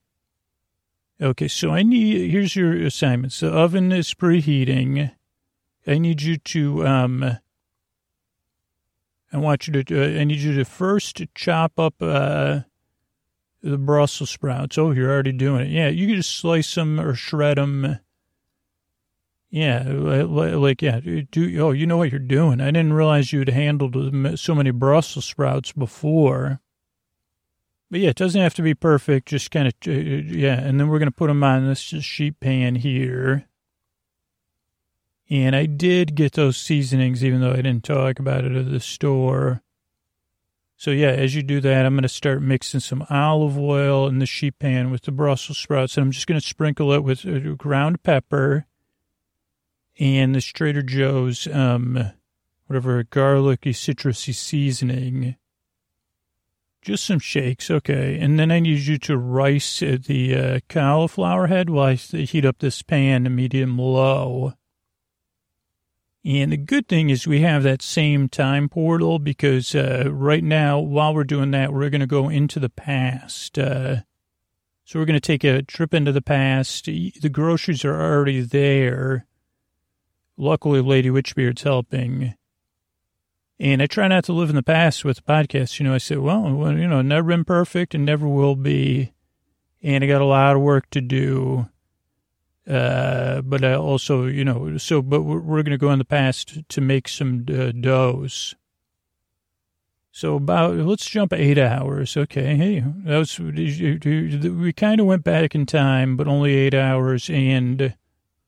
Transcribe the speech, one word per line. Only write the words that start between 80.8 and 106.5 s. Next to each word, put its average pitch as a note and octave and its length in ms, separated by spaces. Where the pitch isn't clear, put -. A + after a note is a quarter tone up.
Lady C3 260
Witchbeard's C3 540
helping. C3 720
And C#3 240
I D3 40
try G3 220
not F#3 160
to F3 100
live E3 160
in D3 60
the C3 60
past D#3+ 440
with C3 100
the - 60
podcast. C#3+ 560
You D3 60
know, C3 100
I B2+ 40
say, - 180
"Well, D3+ 380
well, D3+ 240
you F3 100
know, C3+ 140
never D#3 260
been E3+ 160
perfect F3 500
and C#3+ 100
never D3 240
will C#3 280
be." C#3 560
And C#3 220
I - 20
got C#3 160
a C#3 40
lot C#3 300
of C#3 60
work C#3+ 280
to C#3+ 120
do. C3 640
Uh, C3 760
but C3 220
I C3 100
also, C#3 520
you C#3 180
know, B2+ 340
so, D3+ 240
but C#3+ 200
we're, D#3 180
we're D#3 220
gonna D3 140
go C#3+ 140
in C#3 80
the C3+ 60
past C#3+ 640
to - 120
make C3+ 280
some, B2+ 440
uh, B2+ 200
doughs. C3 800
So D3+ 240
about, E3+ 400
let's E3+ 340
jump G#3 220
eight C#3+ 260
hours. C3+ 580
Okay, C#3+ 400
hey, E3+ 280
that D3+ 140
was, D#3+ 200
you, D#3 640
you, D#3 520
we E3+ 180
kinda G#3+ 320
went F#3+ 200
back D#3+ 300
in C#3+ 120
time, C3 500
but D3 120
only C#3+ 260